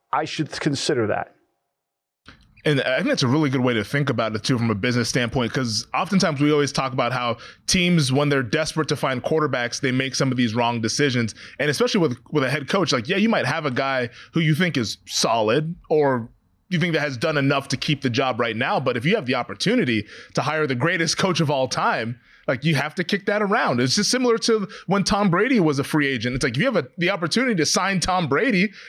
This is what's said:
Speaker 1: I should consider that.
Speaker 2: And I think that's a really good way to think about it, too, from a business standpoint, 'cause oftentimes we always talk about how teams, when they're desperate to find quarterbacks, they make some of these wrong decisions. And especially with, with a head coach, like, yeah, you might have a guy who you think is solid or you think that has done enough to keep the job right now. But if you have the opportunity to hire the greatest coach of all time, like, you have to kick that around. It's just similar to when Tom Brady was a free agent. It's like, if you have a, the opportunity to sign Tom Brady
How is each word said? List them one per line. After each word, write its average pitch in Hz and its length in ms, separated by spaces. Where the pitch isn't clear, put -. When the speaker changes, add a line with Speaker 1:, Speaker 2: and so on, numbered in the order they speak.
Speaker 1:
I 151 120
should 147 260
consider 135 580
that. 92 260
Speaker 2:
And 143 180
I 127 140
think 185 120
that's - 140
a 131 60
really 147 200
good 131 140
way 123 100
to 107 120
think 143 260
about 113 260
it, 104 80
too, 131 140
from 117 120
a 107 40
business 120 340
standpoint, 120 440
'cause 117 420
oftentimes 170 480
we 147 100
always 147 200
talk 135 200
about 127 200
how 123 260
teams, 175 460
when 143 160
they're 139 140
desperate 151 460
to 147 80
find 131 260
quarterbacks, 131 580
they 131 120
make 131 220
some 135 160
of 123 60
these 120 180
wrong 117 280
decisions. 120 520
And 147 120
especially 233 300
with, 135 180
with 143 140
a 123 60
head 139 180
coach, 190 240
like, 123 160
yeah, 185 80
you 220 140
might 151 160
have 151 180
a 143 60
guy 127 400
who 165 80
you 156 140
think 170 220
is 113 300
solid 123 680
or 135 400
you 180 100
think 170 140
that 156 80
has 143 160
done 151 220
enough 139 300
to 135 100
keep - 240
the 127 80
job 127 280
right 117 160
now. 143 240
But 127 180
if 117 100
you 196 100
have 185 100
the 127 100
opportunity 120 680
to 139 80
hire 151 240
the 131 100
greatest 165 400
coach 185 240
of 151 100
all 135 160
time, 139 540
like, 131 180
you 160 100
have 139 220
to 180 80
kick 196 220
that 214 160
around. 196 380
It's 127 140
just - 160
similar 247 280
to 220 280
when 190 180
Tom 202 260
Brady 214 300
was 151 180
a 135 60
free 147 240
agent. 123 260
It's 131 80
like, 131 120
if 127 40
you 180 60
have 254 120
a, 139 200
the 175 140
opportunity 208 460
to 151 100
sign 190 340
Tom 180 280
Brady 190 440